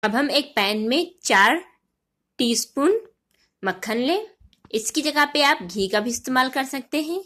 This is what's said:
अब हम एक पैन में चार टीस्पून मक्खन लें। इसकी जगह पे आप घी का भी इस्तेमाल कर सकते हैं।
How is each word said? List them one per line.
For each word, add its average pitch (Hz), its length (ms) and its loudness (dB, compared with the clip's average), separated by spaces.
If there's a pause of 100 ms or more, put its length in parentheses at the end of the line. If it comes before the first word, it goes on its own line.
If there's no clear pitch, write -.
अब 214 120 0
हम 277 160 0
एक 285 240 -2
पैन 208 240 0 (100)
में 330 220 0 (120)
चार 208 400 4 (760)
टीस्पून 269 600 2 (640)
मक्खन 190 360 -4
लें। 349 280 0 (440)
इसकी 226 300 -2
जगह 294 240 2
पे 294 180 0
आप 285 200 2
घी 190 240 -4
का 208 120 2
भी 220 100 -4
इस्तेमाल 254 400 0
कर 269 160 -2
सकते 277 360 -6
हैं। 330 240 -4